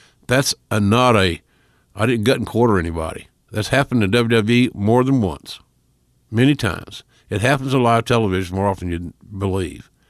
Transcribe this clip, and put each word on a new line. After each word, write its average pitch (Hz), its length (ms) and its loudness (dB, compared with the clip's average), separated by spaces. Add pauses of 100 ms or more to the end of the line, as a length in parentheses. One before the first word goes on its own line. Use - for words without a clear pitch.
(280)
that's 131 260 0 (160)
a, 107 120 0
not 117 340 4
a, 92 260 0 (540)
I 104 100 -2
didn't 117 200 0
gut 127 120 2
and 117 80 -6
quarter 110 320 2
anybody. 82 520 -6 (220)
That's 104 180 -6
happened 127 340 0
in 95 80 0
W 117 240 2
W 117 300 4
E - 80 -2
more 113 320 2
than 131 160 2
once, 80 400 -6 (680)
many 131 260 2
times. - 480 -6 (260)
It 101 120 -4
happens 131 320 0
on 135 80 2
live 117 220 2
television 95 520 0
more 98 120 0
often 92 220 -4
than 87 140 -6
you 87 100 -12 (240)
believe. 95 520 -4 (200)